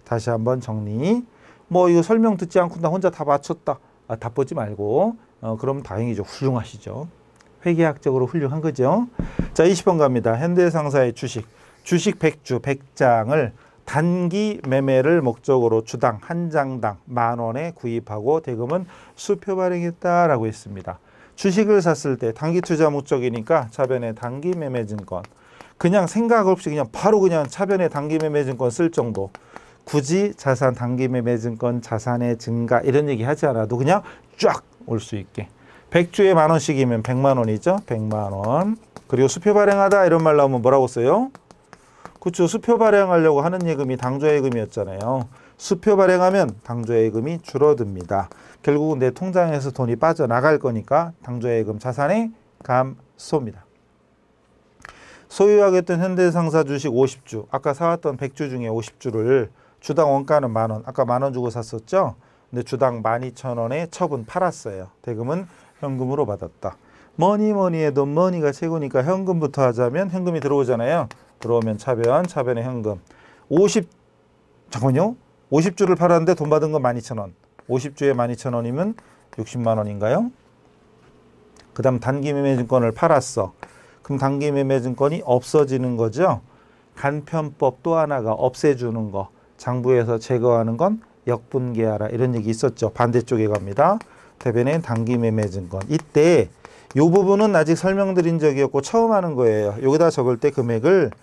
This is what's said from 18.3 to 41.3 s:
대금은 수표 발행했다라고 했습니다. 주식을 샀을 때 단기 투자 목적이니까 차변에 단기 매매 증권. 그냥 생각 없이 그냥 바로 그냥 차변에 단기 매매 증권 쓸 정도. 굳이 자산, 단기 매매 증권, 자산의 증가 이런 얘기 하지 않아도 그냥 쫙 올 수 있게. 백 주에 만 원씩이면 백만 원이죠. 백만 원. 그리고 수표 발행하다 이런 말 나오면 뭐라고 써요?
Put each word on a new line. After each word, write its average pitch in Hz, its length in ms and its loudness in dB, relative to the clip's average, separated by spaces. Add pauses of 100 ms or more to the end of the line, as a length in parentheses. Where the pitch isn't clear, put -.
대금은 139 440 -6 (300)
수표 - 400 -6
발행했다라고 175 920 0
했습니다. 98 520 -12 (360)
주식을 202 460 2
샀을 147 360 0
때 113 140 -4
단기 165 300 -2
투자 160 280 2
목적이니까 131 840 -2
차변에 123 420 -2
단기 139 420 -6
매매 131 300 -4
증권. 98 380 -10 (540)
그냥 180 300 2
생각 226 400 2
없이 185 220 0
그냥 147 220 -2
바로 208 280 2
그냥 170 260 2
차변에 185 440 -2
단기 151 280 -2
매매 151 260 0
증권 127 280 -2
쓸 165 200 0
정도. 107 380 -4 (540)
굳이 165 520 0
자산, 131 380 0
단기 123 340 -2
매매 120 300 -2
증권, 120 440 -4
자산의 120 560 -4
증가 117 420 -2
이런 143 280 0
얘기 120 160 -4
하지 151 220 -2
않아도 113 320 -2
그냥 160 240 2 (360)
쫙 - 260 0 (240)
올 113 120 -2
수 - 160 -12
있게. 98 340 -12 (400)
백 175 220 2
주에 196 220 4
만 156 160 4
원씩이면 135 540 0
백만 131 340 0
원이죠. 117 480 0
백만 107 460 -4
원. 139 460 -2 (300)
그리고 131 200 2
수표 185 260 0
발행하다 202 520 4
이런 165 180 4
말 156 140 4
나오면 135 240 2
뭐라고 127 260 4
써요? 160 440 0 (880)